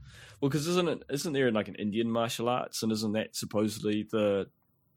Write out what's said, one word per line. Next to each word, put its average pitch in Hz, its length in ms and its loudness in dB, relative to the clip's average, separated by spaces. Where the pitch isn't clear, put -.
Well, 139 100 2
'cause 147 160 0
isn't 175 220 2
it, 131 200 -2
isn't 143 240 -2
there, 135 200 4
like, 101 160 2
an 90 80 -12
Indian 110 340 0
martial 117 380 0
arts, - 340 -2
and 113 100 0
isn't 107 200 0
that 107 240 -2
supposedly 107 720 0
the, 101 400 2